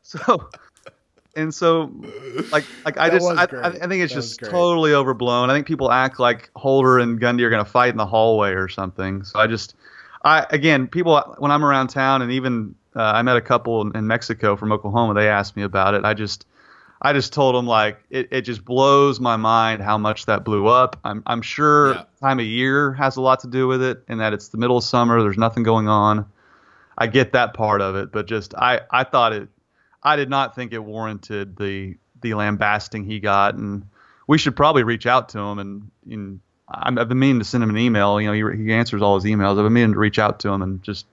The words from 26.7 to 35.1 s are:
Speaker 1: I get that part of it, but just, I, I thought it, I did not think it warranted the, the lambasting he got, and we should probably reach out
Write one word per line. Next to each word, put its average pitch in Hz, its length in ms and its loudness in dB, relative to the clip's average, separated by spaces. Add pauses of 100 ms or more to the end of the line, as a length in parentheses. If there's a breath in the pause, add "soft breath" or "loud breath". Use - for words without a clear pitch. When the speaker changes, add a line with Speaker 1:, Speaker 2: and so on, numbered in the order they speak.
Speaker 1:
I 117 80 0
get 123 260 0
that 120 220 0
part 107 260 0
of 95 160 -2
it, 98 160 -8
but 104 140 -6
just, 107 280 -8
I, 123 360 0
I 127 140 0
thought 120 280 0
it, 104 160 -10 (560)
I 147 120 2
did 139 120 -4
not 135 260 -4
think 120 180 -12
it 117 80 -8
warranted 107 760 -10
the, 98 400 -8 (240)
the 113 140 -6
lambasting 104 720 -2
he 107 140 -8
got, 101 360 2
and 101 320 -10 (420 soft breath)
we 151 100 4
should 143 160 -2
probably 147 300 4
reach 113 220 -2
out 123 240 2